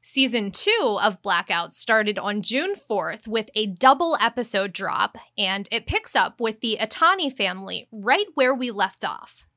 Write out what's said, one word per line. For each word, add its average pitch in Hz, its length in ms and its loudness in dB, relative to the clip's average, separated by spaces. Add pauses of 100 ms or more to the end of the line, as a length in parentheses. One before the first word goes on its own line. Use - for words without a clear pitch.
Season 226 440 2
two 311 520 2
of 196 200 2
Blackout 175 500 0
started 214 460 2
on 208 240 -4
June 339 340 -2
fourth 190 500 -4
with 220 280 -4
a 214 120 0
double 269 540 4
episode 208 540 -2
drop, 175 420 -4 (220)
and 196 340 -2
it - 140 -6
picks - 280 -2
up - 260 2
with 220 200 -4
the 220 180 -2
Atani 330 540 0
family 190 580 -6
right 240 440 0
where 262 200 2
we 247 160 -4
left 196 320 -4
off. - 420 -10 (120)